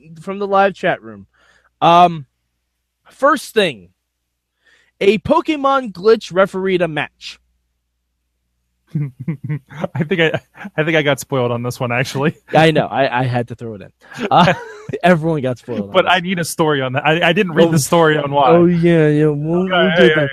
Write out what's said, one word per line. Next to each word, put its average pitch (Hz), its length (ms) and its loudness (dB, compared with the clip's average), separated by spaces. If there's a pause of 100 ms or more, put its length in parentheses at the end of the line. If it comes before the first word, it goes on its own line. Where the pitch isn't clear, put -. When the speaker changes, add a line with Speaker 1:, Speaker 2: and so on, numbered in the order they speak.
(200)
Speaker 1:
from 196 180 -10
the 202 80 -6
live 196 280 2
chat 143 280 -4
room. 107 240 -18 (540)
Um, 170 460 4 (840)
first 285 420 -2
thing, 123 400 -4 (1080)
a 202 180 2
Pokemon 269 760 0
glitch 208 400 0
refereed 190 480 -2
a 170 80 -2
match. - 520 -10 (1500)
Speaker 2:
<laughs> - 20 -20
I 147 1080 -8
think 160 160 -4
I, 160 200 -2 (360)
I 156 80 -2
think 160 120 -2
I 156 60 0
got 139 180 -2
spoiled 123 320 -4
on 120 100 -6
this 123 160 -8
one, 120 140 -4
actually. 131 520 -4
<laughs> - 40 -20
Speaker 1:
I 160 240 4
know. 135 140 0
I, 120 340 -2
I - 20 0
had 123 260 -4
to 120 60 -12
throw 113 220 -14
it 95 60 -18
in. 98 100 -20 (380)
Uh, 180 220 4 (260)
<laughs> - 240 -12
everyone 165 400 2
got 127 160 -4
spoiled 117 240 -8
on 101 100 -10
Speaker 2:
But 185 100 2
Speaker 1:
this. 170 100 2
Speaker 2:
I 180 80 2
need 180 200 -6
a 165 40 -4
story 151 380 0
on 127 120 -4
that. 139 120 -2
I, 165 220 2
I 175 40 2
didn't 185 200 0
read 160 160 4
Speaker 1:
Oh. 165 40 0
Speaker 2:
the 165 60 2
story 156 400 2
on 143 140 -4
why. 143 180 4
Speaker 1:
Oh, 170 160 6
yeah, 170 400 4
yeah. 151 200 2
We'll, 151 360 -2
Speaker 2:
Okay, 190 80 -4
Speaker 1:
we'll 180 200 2
Speaker 2:
hey, 165 60 0
Speaker 1:
get - 40 2
Speaker 2:
hey, 170 160 6
Speaker 1:
there. 147 160 -2